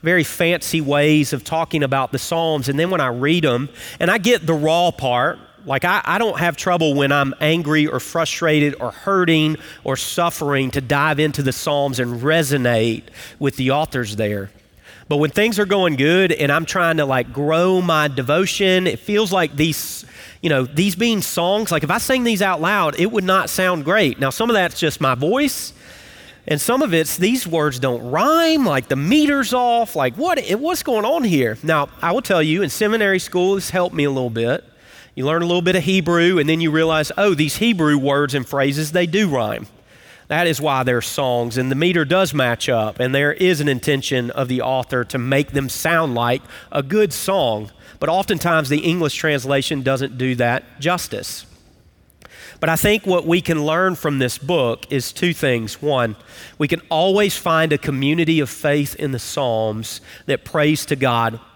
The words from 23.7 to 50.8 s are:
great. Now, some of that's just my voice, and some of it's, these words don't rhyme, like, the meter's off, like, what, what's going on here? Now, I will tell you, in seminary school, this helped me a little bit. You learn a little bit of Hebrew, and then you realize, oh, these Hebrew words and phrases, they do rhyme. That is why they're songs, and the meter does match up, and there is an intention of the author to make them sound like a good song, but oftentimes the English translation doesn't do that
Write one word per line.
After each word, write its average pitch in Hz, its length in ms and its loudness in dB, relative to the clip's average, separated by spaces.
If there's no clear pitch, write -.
great. 170 340 2
Now, 135 120 0
some 226 180 -2
of 233 60 2
that's 180 260 0
just 156 220 -2
my 131 120 2
voice, 220 600 -2
and 151 120 -2
some 247 220 0
of 233 140 0
it's, 160 220 0
these 214 300 0
words 151 320 0
don't 123 320 -2
rhyme, 302 540 2
like, 139 240 0
the 135 80 0
meter's 269 560 2
off, 240 420 2
like, 131 200 0
what, 302 280 0
what's 294 300 -2
going 220 220 0
on 285 200 0
here? 131 380 2
Now, 151 280 0
I 170 120 0
will 254 100 -2
tell 175 200 2
you, 156 200 0
in 151 80 -2
seminary 208 480 0
school, 185 380 0
this 190 140 -6
helped 180 240 -2
me 151 100 0
a 143 60 0
little 131 200 -2
bit. 117 340 -2
You 127 120 -4
learn 165 160 0
a 170 40 -2
little 175 160 0
bit 180 140 2
of 175 60 0
Hebrew, 175 560 2
and 147 100 2
then 160 140 2
you 160 80 2
realize, 156 480 0
oh, 196 160 4
these 147 220 0
Hebrew 165 420 2
words 139 360 0
and 131 140 -2
phrases, 143 440 -2
they 180 140 0
do 190 220 0
rhyme. 113 380 -2
That 165 180 0
is 143 160 -2
why 139 200 0
they're 123 200 0
songs, 120 560 -2
and 131 120 -2
the 147 40 0
meter 165 320 2
does 175 260 0
match 127 340 0
up, 110 340 0
and 127 140 0
there 143 200 2
is 180 260 2
an 147 80 0
intention 131 600 0
of 135 180 -4
the 123 140 -2
author 127 420 -2
to - 140 -6
make 135 320 0
them 139 180 -4
sound 160 460 -2
like 120 260 0
a 143 120 -2
good 180 300 0
song, 117 580 -2
but 143 80 -2
oftentimes 165 640 0
the 147 80 2
English 160 380 0
translation 139 680 0
doesn't 131 340 -2
do 127 200 0
that 120 440 -2